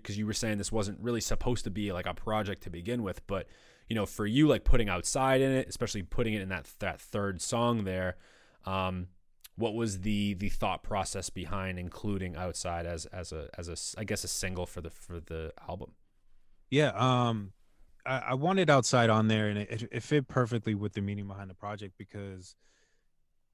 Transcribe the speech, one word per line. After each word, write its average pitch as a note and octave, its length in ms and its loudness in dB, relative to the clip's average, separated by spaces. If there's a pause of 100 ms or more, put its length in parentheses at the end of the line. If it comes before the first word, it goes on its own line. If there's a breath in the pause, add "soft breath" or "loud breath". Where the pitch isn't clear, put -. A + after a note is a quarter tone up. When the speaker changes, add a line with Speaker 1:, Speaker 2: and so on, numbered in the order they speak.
Speaker 1:
'cause G#2 120 -6
you G#2+ 100 -2
were G#2+ 60 -2
saying G#2+ 260 -2
this G2+ 140 -4
wasn't G#2 280 -2
really A#2 200 -2
supposed - 440 0
to G#2 60 -4
be, G2+ 220 -2
like, F2+ 140 -4
a F2+ 80 -4
project G#2 500 -2
to - 60 -8
begin G2 340 -4
with, F#2 240 -6
but, F#2+ 180 -2 (420 soft breath)
you A2+ 60 -2
know, G#2 120 2
for G#2 200 -4
you, C3 220 6
like, A#2 160 4
putting A2 240 8
Outside C3 520 2
in C3+ 120 4
it, C3 160 0
especially G#2+ 340 -4
putting A2 320 0
it G#2 80 -2
in F#2+ 60 -6
that, F2+ 200 -6 (120)
that F#2+ 200 -4
third G2+ 400 -4
song A#2+ 440 2
there, F#2 320 -2 (480 soft breath)
um, F#2 420 -2 (520)
what A2 160 0
was A2 260 -2
the, G2+ 340 2
the F#2+ 160 -2
thought F#2+ 320 0
process G2 480 -4
behind F#2 480 -4
including F#2 580 -4
Outside E2+ 480 -4
as, E2+ 220 -6
as F2+ 260 -10
a, D#2 240 -8
as F2 120 -10
a F2 40 -8
s-, - 240 -8
I A2 80 -6
guess, G2+ 180 -4
a G#2+ 60 -6
single F2+ 380 -4
for - 140 -10
the, D#2+ 100 -10
for - 300 -12
the D#2+ 320 -8 (140)
album? - 260 -10 (760)
Speaker 2:
Yeah, C#3 200 4
um, A#2 640 0 (520)
I, C3 140 -2
I B2 160 -2
wanted F3 340 4
Outside B2+ 400 8
on A2 200 6
there, G#2+ 200 4
and G#2 120 0
it, G#2 100 -8
it, A2+ 220 -6
it A#2+ 100 -4
fit D3 260 0
perfectly A2+ 460 0
with G2+ 180 -4
the - 80 -4
meaning G2+ 260 -4
behind G2 220 -12
the F#2 60 -16
project, G2+ 420 -10
because G2 580 -12 (1000)